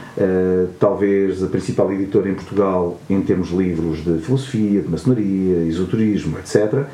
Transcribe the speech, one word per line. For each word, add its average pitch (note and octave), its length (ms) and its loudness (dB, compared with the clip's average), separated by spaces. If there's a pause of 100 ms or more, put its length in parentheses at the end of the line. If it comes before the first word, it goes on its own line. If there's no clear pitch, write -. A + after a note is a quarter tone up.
(160)
eh, F#2 500 2 (120)
talvez G2 640 2
a F#2+ 60 0
principal F#2+ 440 0
editora G2 360 0
em F#2+ 60 -2
Portugal F#2 640 -2 (120)
em G2 120 2
termos F2+ 260 0
de F2 80 -2
livros E2 480 -2
de E2 140 2
filosofia, G#2+ 640 0
de - 60 -6
maçonaria, F#2+ 760 0
esoterismo, F2+ 720 0
et - 80 -12
cetera, B2 480 2